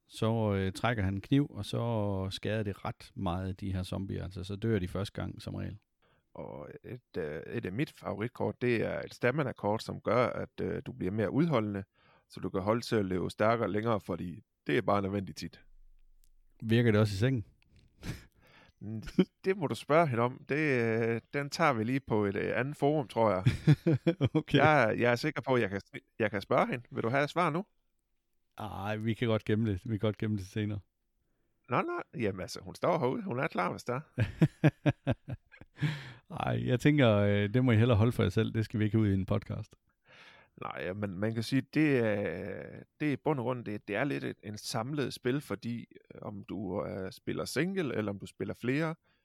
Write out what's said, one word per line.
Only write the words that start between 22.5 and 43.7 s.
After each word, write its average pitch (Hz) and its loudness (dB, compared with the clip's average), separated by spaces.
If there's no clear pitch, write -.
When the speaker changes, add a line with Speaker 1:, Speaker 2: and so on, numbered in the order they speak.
Speaker 2:
andet 135 -2
forum, 143 2
tror 113 2
jeg. 92 0
Speaker 1:
<laughs> 151 2
Okay. 156 2
Speaker 2:
Jeg, 131 4
jeg 120 4
er 120 2
sikker 147 -4
på, 131 2
at 120 4
jeg 98 2
kan, 98 -4
jeg 107 0
kan 101 -4
spørge 160 2
hende. 131 -6
Vil 117 -4
du 113 0
have 139 2
et 143 -2
svar 170 0
nu? 165 -2
Speaker 1:
Ej, 101 -6
vi 110 -2
kan 120 -2
godt 110 2
gemme 110 2
det. 92 -2
Vi 120 -8
kan 107 -2
godt 107 0
gemme 107 -2
det 95 -10
senere. 104 -4
Speaker 2:
Nå, 135 2
nej. 339 -6
Jamen 98 0
altså, - -10
hun 92 -14
står 165 0
herude. 143 0
Hun 127 -6
er 151 -2
klar, 180 -4
hvis 98 -10
der 123 -4
er. 120 2
Speaker 1:
<laughs> - -6
Ej, 120 0
jeg 123 2
tænker, 143 6
øh, 101 4
det 127 4
må 123 6
I 107 8
hellere 117 6
holde 117 6
for 113 0
jer 104 2
selv. 110 0
Det 110 0
skal - -4
vi 107 4
ikke 107 4
ud 107 6
i 98 4
en 95 2
podcast. - -4
Speaker 2:
Nej, 62 -8
ja, 90 -4
men 101 -6
man 107 0
kan 113 -2
sige, 135 0
det 151 4
er, 101 -4
det 151 -2
er 147 2
i 123 0
bund 143 0
og 117 -2
grund, 123 -4
det, 104 -8